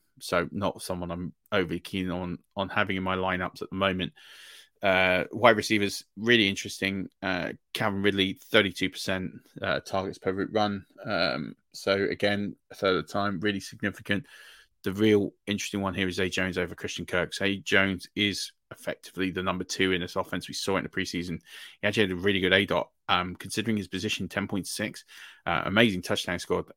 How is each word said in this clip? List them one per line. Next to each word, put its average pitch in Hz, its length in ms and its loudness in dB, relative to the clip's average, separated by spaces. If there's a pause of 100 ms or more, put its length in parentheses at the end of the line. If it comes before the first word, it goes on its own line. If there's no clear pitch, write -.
(220)
so 87 300 0
not 98 300 -4
someone 87 300 -6
I'm 87 220 -6 (180)
overly 90 280 2
keen 92 300 -4
on, 90 300 -4 (160)
on 95 140 -4
having 101 260 0
in 95 80 -2
my 92 120 0
lineups 92 460 -2
at - 80 -10
the 92 60 -10
moment. 92 380 0 (680)
Uh, 92 500 4
wide 110 260 6
receivers, 101 480 0 (100)
really 110 320 4
interesting. 98 640 -4 (120)
Uh, 90 280 -2 (240)
Calvin 98 280 0
Ridley, 98 380 2 (120)
thirty-two 98 380 4
percent, 92 440 -4 (280)
uh, 90 200 0
targets 95 360 -4
per 95 140 -2
route 95 220 -2
run. 104 320 0 (180)
Um, 78 520 -2 (180)
so 98 220 0
again, 101 600 0 (160)
a - 40 -18
third 95 200 2
of 76 120 -2
the - 40 -18
time, 101 280 -2
really 101 200 0
significant. 104 680 -4 (580)
The 98 100 -2
real 104 400 4 (140)
interesting 101 340 -4
one 95 140 -2
here 95 120 0
is 92 80 -2
Zay 95 140 0
Jones 92 280 0
over 87 180 -2
Christian - 300 -8
Kirk. 85 280 0
Zay 98 240 0
Jones 98 580 2
is 101 360 -2 (200)
effectively - 600 -6
the 92 100 -4
number 92 220 -2
two 95 280 0
in 87 100 0
this 90 140 -6
offense. 92 320 -4
We - 60 -12
saw - 220 -2
it 90 40 2
in - 40 -4
the 78 60 -6
preseason. 90 500 -4 (420)
He 101 60 2
actually 104 160 4
had 95 80 2
a 92 40 -2
really 95 240 2
good 92 140 4
A 101 120 6
dot, - 240 0 (200)
um, 90 260 2
considering 107 420 -2
his 95 100 -4
position, 95 420 -4
ten 101 180 -4
point 95 200 -4
six. - 360 -6 (440)
Uh, 85 180 0
amazing 101 380 4
touchdown 90 340 -2
scored. 87 280 -2 (120)